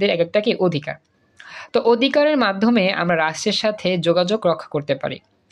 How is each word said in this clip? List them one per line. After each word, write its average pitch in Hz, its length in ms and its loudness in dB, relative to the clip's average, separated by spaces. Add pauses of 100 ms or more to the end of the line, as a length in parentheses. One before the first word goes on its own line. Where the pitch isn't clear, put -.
(100)
এক 170 100 0
একটা 170 200 0
কি 208 140 0
অধিকার। 151 400 -2 (800)
তো 233 80 2
অধিকারের 277 560 2
মাধ্যমে 202 560 2
আমরা 170 240 0
রাষ্ট্রের 160 360 -2
সাথে 202 460 -2
যোগাযোগ 175 480 0
রক্ষা 165 220 -2
করতে 147 260 -4
পারি। 135 260 -8 (320)